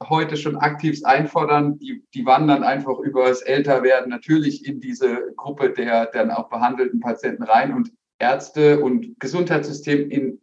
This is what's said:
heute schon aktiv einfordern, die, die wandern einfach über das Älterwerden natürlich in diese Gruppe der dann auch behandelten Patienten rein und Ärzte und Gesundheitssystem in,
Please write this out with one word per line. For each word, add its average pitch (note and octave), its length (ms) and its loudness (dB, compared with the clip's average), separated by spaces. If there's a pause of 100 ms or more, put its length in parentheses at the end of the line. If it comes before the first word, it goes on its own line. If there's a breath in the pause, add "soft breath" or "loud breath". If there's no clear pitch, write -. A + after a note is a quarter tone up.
heute D3+ 300 0
schon D3 180 -4
aktiv D3+ 480 -2
einfordern, D3 760 2
die, - 240 -12 (100)
die B2 140 -6
wandern C#3+ 360 4
einfach C3+ 360 -2
über C3 280 2
das B2+ 140 2
Älterwerden B2+ 720 2
natürlich D3 540 0
in C3+ 140 -8
diese B2 560 -4
Gruppe C3+ 360 -2
der A#2 340 0
dann A2 240 -2
auch - 200 -6
behandelten B2 500 0
Patienten A#2 440 -6
rein A#2 300 2
und A#2+ 180 -2 (280)
Ärzte D3 600 2
und B2+ 400 -2
Gesundheitssystem D3+ 920 -2
in, C3 340 -6